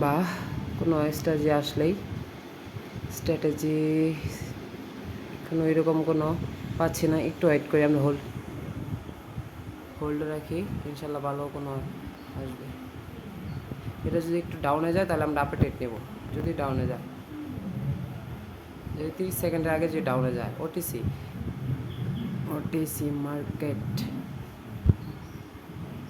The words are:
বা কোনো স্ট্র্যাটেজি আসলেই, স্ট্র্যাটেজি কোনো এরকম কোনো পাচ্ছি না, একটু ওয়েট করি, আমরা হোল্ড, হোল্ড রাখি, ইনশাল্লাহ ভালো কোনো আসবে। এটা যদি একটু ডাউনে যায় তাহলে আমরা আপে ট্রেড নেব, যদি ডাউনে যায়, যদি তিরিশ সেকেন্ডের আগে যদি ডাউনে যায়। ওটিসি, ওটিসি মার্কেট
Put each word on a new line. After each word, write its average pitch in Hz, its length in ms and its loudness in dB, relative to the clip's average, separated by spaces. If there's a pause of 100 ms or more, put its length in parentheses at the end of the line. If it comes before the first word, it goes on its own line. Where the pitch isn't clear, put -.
বা 143 120 8 (640)
কোনো 165 160 4 (220)
স্ট্র্যাটেজি 151 340 4
আসলেই, 147 420 4 (1200)
স্ট্র্যাটেজি 156 600 2 (1700)
কোনো 160 120 2 (100)
এরকম 160 320 6
কোনো 156 320 4 (420)
পাচ্ছি 165 300 2
না, 156 100 6 (120)
একটু 165 180 0
ওয়েট 147 240 6
করি, 151 120 8
আমরা 147 220 6
হোল্ড, 143 160 4 (1800)
হোল্ড 151 220 0
রাখি, 151 360 -2 (300)
ইনশাল্লাহ 147 320 -4
ভালো 143 320 0
কোনো 143 180 -4 (680)
আসবে। 131 240 -8 (1400)
এটা 165 180 4
যদি 170 180 2
একটু - 180 -6
ডাউনে 156 320 4
যায় 190 160 6
তাহলে 156 140 4
আমরা 151 180 4
আপে 143 160 2
ট্রেড 131 240 4
নেব, 120 120 -2 (420)
যদি 165 260 0
ডাউনে 131 300 2
যায়, 120 120 -4 (1900)
যদি 156 200 -4
তিরিশ 185 260 0
সেকেন্ডের 165 340 4
আগে 165 100 4
যদি 156 140 0
ডাউনে 127 380 4
যায়। 110 200 -2
ওটিসি, 160 400 -2 (1600)
ওটিসি 151 520 0 (180)
মার্কেট 143 680 -2 (2250)